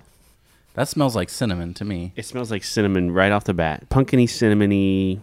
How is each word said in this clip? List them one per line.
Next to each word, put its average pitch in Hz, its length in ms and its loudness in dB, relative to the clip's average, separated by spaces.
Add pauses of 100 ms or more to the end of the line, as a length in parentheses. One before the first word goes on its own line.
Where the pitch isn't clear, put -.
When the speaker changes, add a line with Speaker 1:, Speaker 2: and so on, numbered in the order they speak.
(760)
Speaker 1:
That 123 120 -4
smells 131 280 -2
like 90 140 -2
cinnamon 87 460 -6
to 104 100 -8
me. 90 300 -6
Speaker 2:
It 110 100 -12
smells 123 260 -8
like 101 120 -6
cinnamon 95 480 0
right 95 200 4
off 101 140 0
the 101 100 0
bat. 80 340 -2
Pumpkiny, 131 380 4
cinnamony, 101 960 2